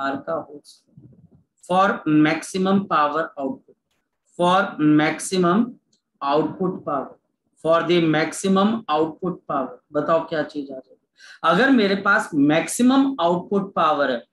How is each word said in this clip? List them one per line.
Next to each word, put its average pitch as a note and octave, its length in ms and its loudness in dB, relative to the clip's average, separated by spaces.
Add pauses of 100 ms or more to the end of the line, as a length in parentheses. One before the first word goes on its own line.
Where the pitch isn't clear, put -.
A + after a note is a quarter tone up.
R C#3 140 -4 (100)
का E3 80 -6
होल D3 300 -12
स्क्वायर, - 460 -20 (540)
for F#3 480 0 (100)
maximum F#3+ 680 0
power D#3 400 0 (100)
output, - 380 -10 (640)
for F3+ 220 2 (360)
maximum F3 680 0 (580)
output D#3 640 -2
power, C#3 320 -6 (480)
for E3 240 4
the F3 120 4 (120)
maximum F#3+ 580 2 (200)
output D#3+ 500 -2 (100)
power। C#3 300 -6 (120)
बताओ D#3+ 360 -2
क्या D#3 160 -4
चीज C#3 260 -10
आ C3+ 40 -14
जाएगी? - 260 -20 (440)
अगर F#3+ 260 2
मेरे G3+ 240 4 (100)
पास G#3 300 0
maximum E3+ 840 2
output F3+ 540 -2
power D3 360 0
है A#2 120 -4 (100)